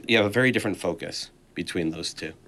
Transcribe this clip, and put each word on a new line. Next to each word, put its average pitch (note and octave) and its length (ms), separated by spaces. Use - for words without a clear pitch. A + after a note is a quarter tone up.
you A2+ 100
have G#2 100
a - 20
very B2+ 220
different G#2 260
focus - 540
between - 380
those D#2+ 220
two. D#2+ 180